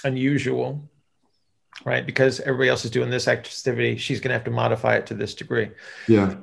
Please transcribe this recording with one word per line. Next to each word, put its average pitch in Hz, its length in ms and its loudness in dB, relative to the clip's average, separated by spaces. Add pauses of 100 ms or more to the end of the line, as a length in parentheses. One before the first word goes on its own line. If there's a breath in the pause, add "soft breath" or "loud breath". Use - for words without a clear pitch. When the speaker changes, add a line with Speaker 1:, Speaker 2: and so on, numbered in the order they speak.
Speaker 1:
unusual, 131 840 -2 (960)
right? 123 200 -2
Because 131 360 4
everybody 131 280 2
else 127 160 0
is 117 60 -8
doing 123 180 0
this 123 180 -4
activity, 117 720 0
she's 117 220 -4
gonna 127 140 -2
have 120 100 -2
to 120 80 -6
modify 117 440 2
it - 120 -2
to - 60 -8
this 107 200 -6
degree. 110 380 -4 (360 loud breath)
Speaker 2:
Yeah. 98 360 6